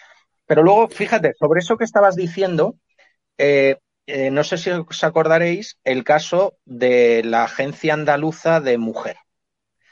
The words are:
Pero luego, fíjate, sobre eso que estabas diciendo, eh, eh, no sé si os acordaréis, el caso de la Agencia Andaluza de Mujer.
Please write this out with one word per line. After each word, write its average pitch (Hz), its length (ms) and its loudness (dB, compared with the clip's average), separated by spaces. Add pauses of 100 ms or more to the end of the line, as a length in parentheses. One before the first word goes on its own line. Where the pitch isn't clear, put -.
(460)
Pero 156 160 4
luego, 208 260 6
fíjate, 185 500 -2
sobre 160 220 2
eso 220 180 -2
que 233 60 -4
estabas 202 320 2
diciendo, 185 600 -2 (600)
eh, 139 380 2 (320)
eh, 135 220 -4
no 143 120 0
sé 175 140 -6
si 170 140 -6
os 170 340 -6
acordaréis, 165 800 0
el 127 180 -2
caso 165 640 0
de 120 600 2
la 117 200 0
Agencia 147 480 -4
Andaluza 151 680 -2
de 127 180 0
Mujer. 107 380 -8 (760)